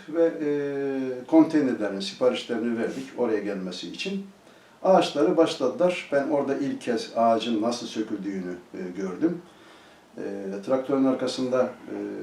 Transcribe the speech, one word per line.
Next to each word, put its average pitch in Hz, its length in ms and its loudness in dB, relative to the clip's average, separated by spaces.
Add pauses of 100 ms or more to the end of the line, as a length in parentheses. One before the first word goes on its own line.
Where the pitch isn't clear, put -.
ve, 165 320 4
e, 139 840 -2
konteynerlerin 127 720 4
siparişlerini 117 800 0
verdik - 260 -4 (120)
oraya 110 220 2
gelmesi 92 500 -6
için. 196 360 -6 (580)
Ağaçları 165 540 4
başladılar. 160 760 2
Ben 139 180 2
orada 135 260 0
ilk 135 260 -4
kez 113 340 -4
ağacın 113 460 4
nasıl 117 260 -2
söküldüğünü, 95 680 -6 (180)
e, 90 60 -12 (180)
gördüm. 160 440 -2 (760)
E, - 40 -10 (440)
traktörün 131 400 2
arkasında, 127 580 0
e, - 320 -6 (280)